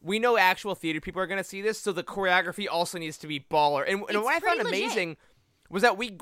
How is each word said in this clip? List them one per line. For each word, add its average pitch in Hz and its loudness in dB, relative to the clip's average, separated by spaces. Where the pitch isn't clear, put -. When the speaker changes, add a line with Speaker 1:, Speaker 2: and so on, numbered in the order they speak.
Speaker 1:
we 196 -2
know 240 4
actual 190 4
theater 160 -4
people 175 -6
are 175 -4
gonna 190 -4
see 196 -10
this, 214 -2
so 208 -4
the 165 -2
choreography 185 0
also 170 -2
needs 160 -8
to 156 -14
be 147 -4
baller. 147 2
And, 196 0
and 208 -4
Speaker 2:
It's 214 0
Speaker 1:
what 269 2
I 330 0
found 339 2
Speaker 2:
pretty 220 0
legit. - -2
Speaker 1:
amazing 180 -2
was 190 -4
that 226 6
we, 214 -6